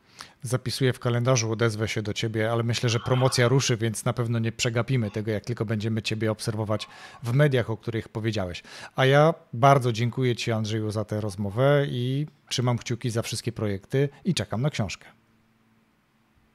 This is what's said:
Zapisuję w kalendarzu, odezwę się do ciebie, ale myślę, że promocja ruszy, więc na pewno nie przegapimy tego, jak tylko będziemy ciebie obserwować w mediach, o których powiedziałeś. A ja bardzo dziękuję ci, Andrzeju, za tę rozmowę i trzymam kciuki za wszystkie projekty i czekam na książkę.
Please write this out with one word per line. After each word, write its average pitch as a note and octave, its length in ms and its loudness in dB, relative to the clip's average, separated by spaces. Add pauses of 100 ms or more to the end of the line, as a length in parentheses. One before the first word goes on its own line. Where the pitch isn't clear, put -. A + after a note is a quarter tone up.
(440)
Zapisuję B2 500 -2
w - 60 -8
kalendarzu, A#2+ 520 2
odezwę A2 360 0
się - 140 -4
do G#2 120 -4
ciebie, A2 380 -2
ale A#2 120 0
myślę, A#2 260 0
że A2+ 100 0
promocja B2+ 480 2
ruszy, B2+ 300 2
więc A2 280 -2
na B2 80 0
pewno A#2 260 -2
nie A2+ 120 0
przegapimy A#2+ 600 0
tego, G#2+ 200 -4
jak G#2 140 -2
tylko A#2 200 -4
będziemy A2 360 -2
ciebie A2 300 -2
obserwować G#2+ 560 -2 (360)
w A#2 100 -2
mediach, C3 360 4
o A2 80 -4
których A2+ 320 -6
powiedziałeś. G#2 540 -4 (320)
A C3 100 2
ja D3 280 6 (200)
bardzo B2+ 380 6
dziękuję A#2+ 440 0
ci, - 160 -4
Andrzeju, A2 400 -2
za G#2 140 -2
tę G#2+ 160 -4
rozmowę A2 680 2
i C3+ 380 -2 (220)
trzymam B2 280 0
kciuki A#2+ 320 -4
za A2+ 120 -2
wszystkie - 300 -6
projekty A2 580 -2 (160)
i F#3 80 0
czekam G#2+ 280 -2
na D3 80 2
książkę. - 360 -6 (1500)